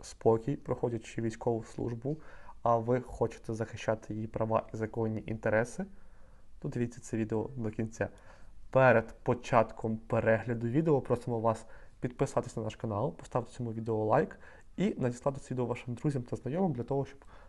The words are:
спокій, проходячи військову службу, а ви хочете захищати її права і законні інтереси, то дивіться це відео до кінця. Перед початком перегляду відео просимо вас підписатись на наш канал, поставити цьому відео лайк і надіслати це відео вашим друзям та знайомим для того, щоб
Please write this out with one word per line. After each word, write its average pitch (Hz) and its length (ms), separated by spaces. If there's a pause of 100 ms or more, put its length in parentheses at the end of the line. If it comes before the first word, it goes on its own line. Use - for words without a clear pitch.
спокій, 113 540
проходячи 120 680
військову 113 420
службу, 123 520 (460)
а 117 140
ви 120 240
хочете - 540
захищати 110 600
її 110 120
права 110 480
і - 20
законні 110 500
інтереси, 110 580 (760)
то 156 100
дивіться 120 320
це - 160
відео 110 400
до 110 140
кінця. 110 380 (600)
Перед 123 520
початком 113 760
перегляду 113 720
відео 147 320
просимо 120 400
вас 113 260 (340)
підписатись - 560
на 117 60
наш 107 140
канал, 113 400
поставити - 360
цьому 120 200
відео 110 320
лайк 127 340 (380)
і 190 220
надіслати 135 420
це - 140
відео 123 120
вашим 120 280
друзям 135 280
та - 140
знайомим 160 360
для 120 100
того, 135 220
щоб - 200 (240)